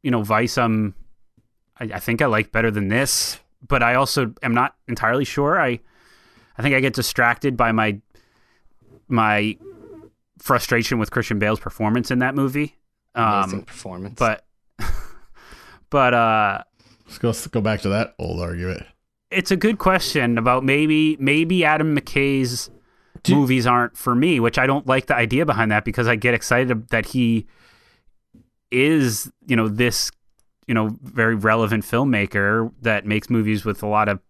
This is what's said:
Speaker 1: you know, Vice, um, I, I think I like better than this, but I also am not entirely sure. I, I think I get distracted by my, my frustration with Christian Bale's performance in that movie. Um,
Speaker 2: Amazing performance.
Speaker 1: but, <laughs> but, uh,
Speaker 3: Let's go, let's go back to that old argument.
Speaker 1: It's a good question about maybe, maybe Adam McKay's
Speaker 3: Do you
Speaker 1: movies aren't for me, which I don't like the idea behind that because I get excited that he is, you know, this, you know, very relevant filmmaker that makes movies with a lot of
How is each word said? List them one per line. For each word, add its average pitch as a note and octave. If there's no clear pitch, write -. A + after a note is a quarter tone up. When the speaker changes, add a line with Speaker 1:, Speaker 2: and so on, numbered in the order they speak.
Speaker 1:
you C#3+
know, A#2
Vice, A2
um, A2
I, B2
I G2
think A#2
I D3
like A2
better A2+
than G#2
this, B2+
but C3
I A#2+
also C3
am B2
not B2+
entirely A#2+
sure. D3+
I, B2
I A2+
think C#3
I C3
get C3
distracted B2
by A2+
my, G#2+
my G#2+
frustration A#2+
with G#2+
Christian A2
Bale's G#2+
performance A2
in B2
that C3
movie. C#3
Um, A#2
Speaker 2:
Amazing F#2+
performance. F#2+
Speaker 1:
but, A2
<laughs> -
but, B2+
uh, A2
Speaker 3:
Let's -
go, A#2+
let's -
go A#2
back G#2+
to G2
that G#2
old E2
argument. F2
Speaker 1:
It's F#3
a F#3+
good G#3+
question C#3
about B2+
maybe, D#3
maybe E3
Adam D#3
McKay's C3+
Speaker 3:
Do -
you C#3+
Speaker 1:
movies B2+
aren't B2
for B2
me, C#3+
which A2+
I C3
don't C#3
like C3
the C#3+
idea B2
behind A2
that G#2
because A#2
I A#2
get A#2+
excited A#2+
that A2+
he A#2
is, C3+
you -
know, A2+
this, A2+
you B2
know, A2
very A2+
relevant A2
filmmaker A2+
that A2
makes G#2
movies G#2+
with G#2
a G#2+
lot G#2
of G2